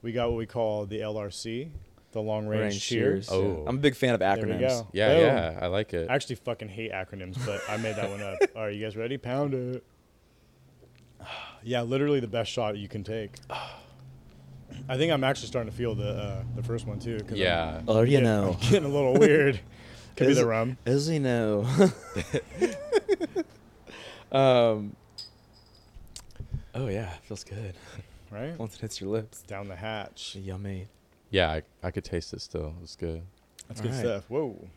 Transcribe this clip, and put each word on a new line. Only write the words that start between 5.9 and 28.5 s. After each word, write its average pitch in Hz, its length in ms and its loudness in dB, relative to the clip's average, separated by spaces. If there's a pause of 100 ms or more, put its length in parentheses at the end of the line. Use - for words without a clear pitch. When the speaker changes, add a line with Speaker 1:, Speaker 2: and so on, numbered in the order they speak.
Speaker 3:
it. 82 180 -2
Speaker 1:
I 127 40 2
actually 135 220 -2
fucking 110 320 -8
hate 104 240 -8
acronyms, 92 520 -8
but 101 240 -4
I 104 80 -4
made 110 200 -4
that - 140 -4
one 101 120 -8
up. 101 240 -8
Speaker 2:
<laughs> - 100 -6
Speaker 1:
All 113 60 -6
right, 104 120 -4
you 104 80 -6
guys 107 140 -6
ready? 120 220 -6
Pound 135 340 -2
it. 127 320 -6 (1400)
<sighs> - 60 -18 (400)
Yeah, 120 140 0
literally 135 400 2
the 117 80 -4
best 113 240 -2
shot 107 240 -2
you 104 120 -8
can 104 160 -6
take. 107 380 -8
<sighs> - 60 -20 (1400)
I 131 120 -2
think 160 120 4
I'm 139 140 2
actually 131 240 0
starting 113 240 -4
to - 40 -10
feel 117 180 -2
the, 104 160 -4
uh, 98 320 -6 (140)
the - 60 -6
first 117 240 -4
one 104 120 -6
too. 117 220 -4
'Cause 101 120 -8
I'm 107 60 -4
Speaker 3:
Yeah. 85 500 2
Speaker 2:
Oh, 110 140 8
you 120 80 6
Speaker 1:
getting, 131 160 8
Speaker 2:
know. 101 340 4
Speaker 1:
I'm 120 100 0
getting 185 140 6
a 139 100 -2
little 135 200 4
weird. 147 440 8 (300)
Speaker 2:
<laughs> - 280 -18
Speaker 1:
Could 127 100 4
be 139 60 8
Speaker 2:
Is 139 40 6
Speaker 1:
the 123 80 6
Speaker 2:
it - 20 2
Speaker 1:
rum. 117 380 0
Speaker 2:
Is 139 220 2
he 160 120 0
know? 113 540 2
<laughs> 139 60 2 (2500)
Um. 120 680 4 (1800)
Oh 123 140 -4
yeah, 101 200 -4 (140)
feels - 220 -12
good. 101 300 -10 (580)
Speaker 1:
Right? 139 260 -10